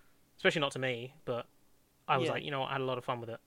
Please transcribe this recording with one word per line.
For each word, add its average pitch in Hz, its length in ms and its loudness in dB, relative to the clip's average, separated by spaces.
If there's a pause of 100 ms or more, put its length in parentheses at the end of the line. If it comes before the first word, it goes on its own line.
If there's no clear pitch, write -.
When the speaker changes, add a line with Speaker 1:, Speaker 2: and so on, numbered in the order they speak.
(380)
Speaker 1:
Especially 175 240 4
not 139 100 0
to 139 60 -6
me, 127 360 -4 (120)
but 120 200 -4 (640)
I 147 80 6
was 160 120 4
Speaker 2:
Yeah. 131 40 0
Speaker 1:
like, 120 120 -2
you 151 60 -6
know 139 100 -2
what, 131 100 -2
I - 20 0
had 135 80 0
a 131 40 0
lot 127 120 0
of 123 80 -6
fun 123 160 -2
with 113 80 -8
it. 113 180 -8